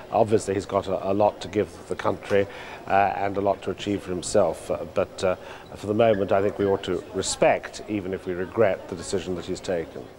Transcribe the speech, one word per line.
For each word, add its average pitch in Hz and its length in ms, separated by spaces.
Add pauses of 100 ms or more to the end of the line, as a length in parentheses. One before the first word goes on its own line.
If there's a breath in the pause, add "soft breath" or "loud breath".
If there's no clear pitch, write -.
(120 loud breath)
obviously 104 440
he's 95 100
got 95 220
a, 95 240
a - 20
lot 104 280
to 92 60
give 95 220 (200)
the 90 60
country, 101 520 (400 loud breath)
uh, 98 280
and 98 220
a 98 40
lot 98 200
to - 80
achieve 95 320
for - 80
himself. 90 600
Uh, 82 80 (160)
but, - 280
uh, 90 120 (400 loud breath)
for - 100
the 104 80
moment, 104 380
I 98 100
think 98 160
we 101 80
ought 98 180
to 90 200 (100)
respect, - 720
even 95 280
if - 100
we 92 80
regret, 92 560
the 95 60
decision 87 400
that 82 100
he's 90 140
taken. 80 440 (160)